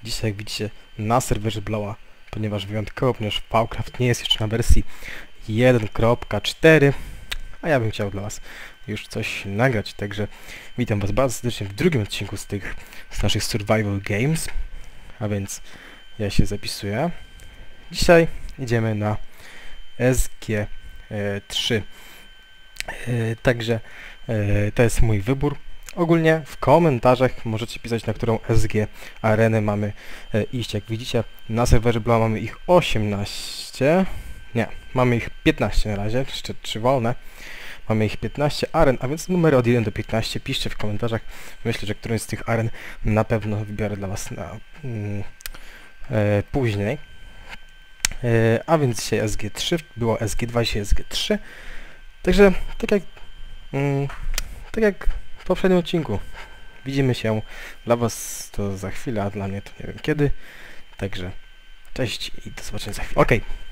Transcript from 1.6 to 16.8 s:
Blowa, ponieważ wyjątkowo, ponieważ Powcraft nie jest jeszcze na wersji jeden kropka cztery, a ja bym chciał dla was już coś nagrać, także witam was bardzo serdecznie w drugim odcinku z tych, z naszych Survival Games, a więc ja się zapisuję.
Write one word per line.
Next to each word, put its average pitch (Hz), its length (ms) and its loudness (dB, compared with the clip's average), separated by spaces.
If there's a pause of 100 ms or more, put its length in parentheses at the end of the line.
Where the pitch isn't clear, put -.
Blowa, 104 340 -4 (340)
ponieważ 104 360 -4
wyjątkowo, 107 480 -2
ponieważ 104 260 -4
Powcraft - 600 -2
nie 127 60 4
jest 120 140 2
jeszcze - 240 0
na 110 40 -2
wersji 113 360 8 (640)
jeden 113 400 4
kropka 117 520 0
cztery, 151 520 6 (720)
a 175 60 -4
ja 143 120 4
bym 110 100 0
chciał 104 200 -4
dla 98 120 -6
was 104 180 -10 (480)
już 107 180 -6
coś - 400 -6
nagrać, 107 480 0
także 104 340 -4 (500)
witam 113 220 0
was 101 100 0
bardzo 123 240 2
serdecznie 113 320 -4
w 98 60 -10
drugim 139 300 2
odcinku 98 340 -6
z - 100 -8
tych, - 280 -6 (360)
z - 120 -2
naszych 104 220 2
Survival 104 600 0
Games, 127 440 0 (680)
a 104 100 -4
więc 101 320 -4 (580)
ja 101 120 -2
się - 160 8
zapisuję. 104 640 -4 (840)